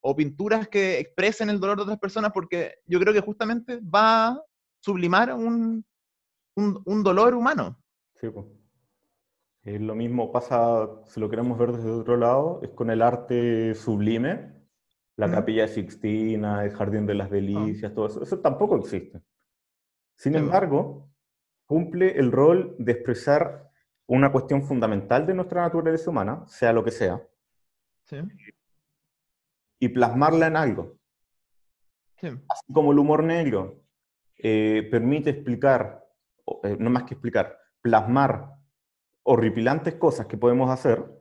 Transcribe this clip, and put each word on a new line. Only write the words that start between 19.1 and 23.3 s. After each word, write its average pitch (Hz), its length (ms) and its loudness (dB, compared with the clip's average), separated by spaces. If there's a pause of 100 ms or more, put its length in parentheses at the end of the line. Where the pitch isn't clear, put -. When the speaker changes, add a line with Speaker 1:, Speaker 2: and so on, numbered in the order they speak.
Speaker 2:
Sin 139 160 -4
Speaker 1:
Sí, 156 60 2
po. 147 60 0
Speaker 2:
embargo, 165 640 0 (560)
cumple 175 540 0
el 127 140 4
rol 165 440 4
de 120 140 -2
expresar - 800 0 (340)